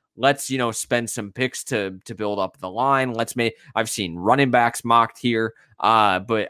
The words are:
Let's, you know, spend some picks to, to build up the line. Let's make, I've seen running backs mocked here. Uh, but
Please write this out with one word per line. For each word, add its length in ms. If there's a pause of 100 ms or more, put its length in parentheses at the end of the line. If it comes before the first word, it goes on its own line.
(160)
Let's, 320
you 100
know, 120
spend 400
some 220
picks 320
to, 400
to 100
build 240
up 200
the 120
line. 440
Let's 200
make, 220 (180)
I've 160
seen 240
running 360
backs 340
mocked 340
here. 360 (260)
Uh, 400
but 300